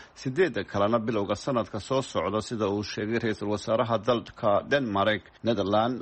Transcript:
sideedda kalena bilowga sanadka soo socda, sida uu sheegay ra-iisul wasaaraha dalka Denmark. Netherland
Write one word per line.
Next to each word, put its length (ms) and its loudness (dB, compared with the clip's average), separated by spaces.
sideedda 500 0
kalena 340 2
bilowga 380 0
sanadka 440 -2
soo 220 0
socda, 380 -2
sida 280 -2
uu 140 0
sheegay 360 -4
ra-iisul 300 -2
wasaaraha 500 0
dalka 520 0
Denmark. 540 2
Netherland 580 2